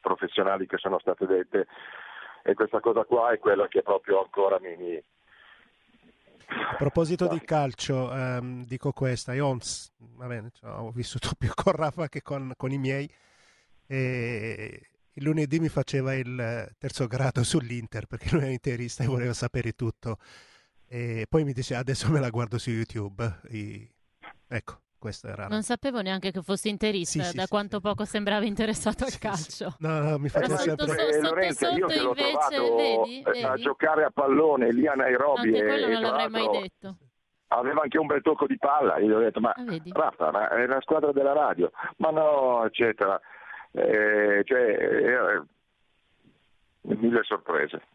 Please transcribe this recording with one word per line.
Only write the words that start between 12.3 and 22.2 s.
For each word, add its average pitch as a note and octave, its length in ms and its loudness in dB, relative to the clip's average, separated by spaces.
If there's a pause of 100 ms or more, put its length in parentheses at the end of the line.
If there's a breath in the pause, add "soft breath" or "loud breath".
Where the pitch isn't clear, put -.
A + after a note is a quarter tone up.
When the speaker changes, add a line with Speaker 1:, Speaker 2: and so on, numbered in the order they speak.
Speaker 2:
con C3 140 -4
i C#3 80 -4
miei, C#3 320 -4 (760 soft breath)
e A#2+ 920 -4 (320)
il C#3 120 -12
lunedì D#3 340 2
mi D#3+ 100 2
faceva C3+ 460 -2
il B2 540 -6 (100)
terzo C3+ 280 -4
grado B2+ 360 0
sull'Inter, A#2 640 -2
perché - 260 -8
lui D#3+ 100 4
era C3+ 80 -2
interista B2 520 -4
e A#2+ 40 0
voleva A#2+ 260 0
sapere A#2+ 400 -4
tutto, A2+ 460 -6 (720 soft breath)
e A#2 400 -6
poi D#3 140 4
mi C#3 100 0
dice: B2+ 220 -4
"Adesso B2 380 0
me D3+ 80 4